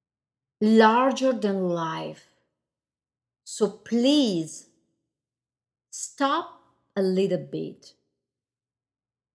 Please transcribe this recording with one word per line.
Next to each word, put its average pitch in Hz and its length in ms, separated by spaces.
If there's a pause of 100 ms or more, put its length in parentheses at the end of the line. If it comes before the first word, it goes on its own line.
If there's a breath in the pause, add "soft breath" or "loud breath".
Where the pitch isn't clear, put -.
(640)
larger 226 720
than 196 360
life. 160 580 (1160)
So - 240
please, 226 1000 (1200)
stop - 720 (340)
a 202 60
little 185 380
bit. 156 540 (1400)